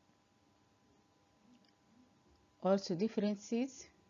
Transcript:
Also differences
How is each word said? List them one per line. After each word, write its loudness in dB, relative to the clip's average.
Also 2
differences -2